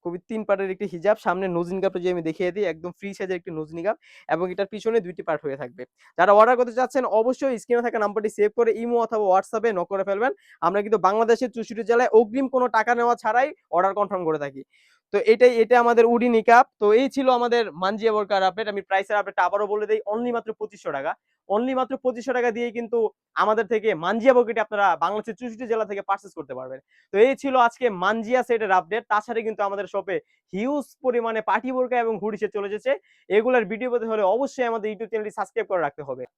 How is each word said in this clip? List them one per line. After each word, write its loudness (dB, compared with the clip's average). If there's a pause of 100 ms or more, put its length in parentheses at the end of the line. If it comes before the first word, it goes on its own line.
খুবই -8 (100)
তিন -8
পার্টের -2
একটি -8
হিজাব। 0 (100)
সামনে -2
নোজ -2
নিকাবটা -2
যদি -2
আমি -6
দেখিয়ে -4
দিই, -2
একদম -10
ফ্রি -10
সাইজের -6
একটি -16
নোজ -8
নিকাব -4 (380)
এবং -2
এটার -4
পিছনে -2
দুইটি -14
পার্ট -4
হয়ে -8
থাকবে। -14 (360)
যারা 6
অর্ডার 8
করতে -2
চাচ্ছেন, 0 (160)
অবশ্যই 0
স্ক্রিনে 0
থাকা -2
নাম্বারটি -2
সেভ 2
করে 4 (120)
ইমো -2
অথবা -2
WhatsApp-এ 0
নক -4
করে -2
ফেলবেন। -2 (340)
আমরা 2
কিন্তু 0
বাংলাদেশের 2
চৌষট্টি -8
জেলায় 2
অগ্রিম 2
কোনো 2 (100)
টাকা 0
নেওয়া 2
ছাড়াই 2 (280)
অর্ডার 2
কনফার্ম -2
করে -2
থাকি। -12 (500)
তো 2 (140)
এটাই, 8 (100)
এটা 4 (100)
আমাদের 6
উডি 2
নিকাব। 8 (160)
তো 2 (140)
এই 0
ছিল 0 (120)
আমাদের 0 (200)
মানজিয়া 0
বোরকার 0
আপডেট। -4
আমি -6
প্রাইসের 0
আপডেটটা -2
আবারও -2
বলে -2
দেই, 2 (120)
only -4
মাত্র -6 (100)
পঁচিশশো -10
টাকা। -4 (420)
only 0
মাত্র -4 (120)
পঁচিশশো -4
টাকা 2
দিয়ে -4
কিন্তু -4 (440)
আমাদের 0
থেকে 0 (140)
মানজিয়া 4
বোরকাটি 2
আপনারা 0 (180)
বাংলাদেশের -4
চৌষট্টি -10
জেলা -2
থেকে -8
পারচেজ -6
করতে -12
পারবেন। -14 (320)
তো 0 (100)
এই 2
ছিল -2 (120)
আজকে -2 (180)
মানজিয়া 0
সেটের 0
আপডেট। -4 (100)
তাছাড়া -2
কিন্তু -4
আমাদের -6
শপে -4 (360)
হিউজ -4 (180)
পরিমাণে -2
পার্টি -2
বোরকা -2
এবং -2
হুডি -6
সেট -4
চলে -6
এসেছে। -4 (360)
এগুলার 2
ভিডিও -4
পেতে -2
হলে 0 (120)
অবশ্যই -2
আমাদের -4
YouTube -10
চ্যানেলটি -6
সাবস্ক্রাইব -4
করে 0
রাখতে -8
হবে। -8 (140)